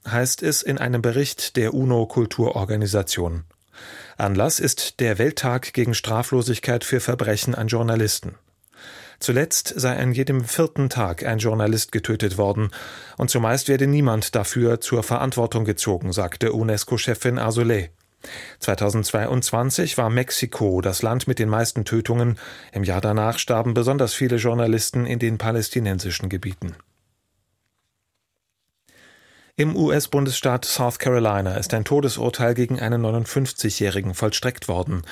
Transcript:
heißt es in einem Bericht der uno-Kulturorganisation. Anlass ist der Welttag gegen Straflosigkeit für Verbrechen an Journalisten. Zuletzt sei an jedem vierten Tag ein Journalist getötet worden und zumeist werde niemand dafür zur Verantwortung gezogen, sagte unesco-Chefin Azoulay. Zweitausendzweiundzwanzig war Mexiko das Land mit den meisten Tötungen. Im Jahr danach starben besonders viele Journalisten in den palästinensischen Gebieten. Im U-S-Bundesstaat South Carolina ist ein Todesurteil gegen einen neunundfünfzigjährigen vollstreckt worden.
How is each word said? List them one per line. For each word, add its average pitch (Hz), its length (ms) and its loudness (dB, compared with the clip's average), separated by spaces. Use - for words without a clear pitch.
heißt 123 340 0
es 156 200 0
in 139 160 -2
einem 123 240 0
Bericht 120 540 -2
der 110 180 2
uno-Kulturorganisation. 107 1700 0
Anlass 104 420 2
ist - 420 -2
der 110 180 2
Welttag 127 560 0
gegen 120 180 2
Straflosigkeit 117 920 0
für 127 180 0
Verbrechen 120 540 0
an 113 140 -2
Journalisten. 113 680 0
Zuletzt - 560 0
sei 127 220 0
an 127 120 0
jedem 131 340 0
vierten 143 440 0
Tag 95 360 -2
ein 110 140 0
Journalist 110 540 2
getötet 104 460 0
worden 101 340 2
und 120 120 0
zumeist 117 380 2
werde 135 180 4
niemand 135 480 2
dafür 117 460 2
zur 117 240 0
Verantwortung 120 600 0
gezogen, 92 480 0
sagte 101 400 0
unesco-Chefin 113 840 0
Azoulay. 113 520 0
Zweitausendzweiundzwanzig 117 1400 0
war 117 140 2
Mexiko 113 720 0
das 92 220 -2
Land 117 260 0
mit 127 100 0
den 110 100 0
meisten 110 360 0
Tötungen. 117 520 0
Im 101 100 -2
Jahr 92 180 0
danach 107 380 2
starben 117 360 0
besonders 123 380 2
viele 120 260 0
Journalisten 117 680 2
in 120 140 -4
den 113 180 0
palästinensischen 101 880 -2
Gebieten. 90 460 -6
Im 156 220 2
U-S-Bundesstaat 139 880 2
South - 340 0
Carolina 104 600 2
ist - 160 -4
ein 110 100 0
Todesurteil 120 680 0
gegen 120 260 0
einen 117 220 0
neunundfünfzigjährigen 110 1120 -2
vollstreckt - 520 -2
worden. 90 460 -2